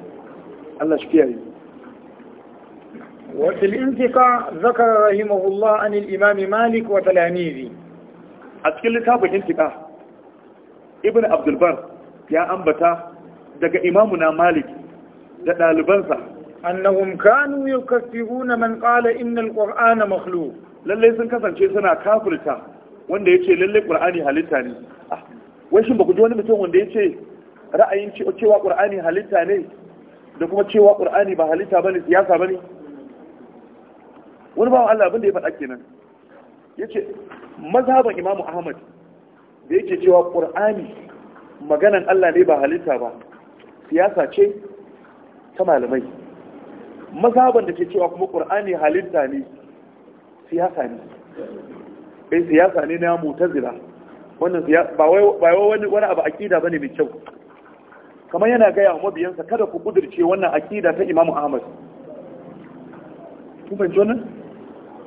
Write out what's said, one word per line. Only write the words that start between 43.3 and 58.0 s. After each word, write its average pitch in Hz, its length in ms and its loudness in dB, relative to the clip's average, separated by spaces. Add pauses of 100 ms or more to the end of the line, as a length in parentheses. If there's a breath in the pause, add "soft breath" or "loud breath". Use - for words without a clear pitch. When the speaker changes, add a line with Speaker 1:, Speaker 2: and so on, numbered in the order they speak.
Speaker 1:
siyasa 180 420 2
ce 403 200 2 (1040)
ta 185 80 -2
malamai. 131 380 0 (1120)
Mazhaban 233 520 2
da 175 60 -6
ke 170 180 -4
cewa 180 200 0
kuma 180 160 -6
Qur'ani 190 480 -4
halitta 156 540 0
ne, 139 140 -6 (1080)
siyasa 170 380 -2
ne. 117 100 -14 (1300)
Eh, 170 180 0
siyasa 165 380 4
ne 165 120 -6
na 170 180 -2
Mu'tazila. 147 540 -4 (680)
Wannan 170 260 -2
siya-, 160 300 2
ba 156 100 4
wai, 190 160 6 (180)
ba 170 140 4
wai 202 140 4 (100)
wani, 208 80 -6
wani 208 200 0
abu 180 200 -2
aqida 175 340 -2
bane 165 180 -2
mai 139 120 -8
kyau. 147 180 -4 (1200)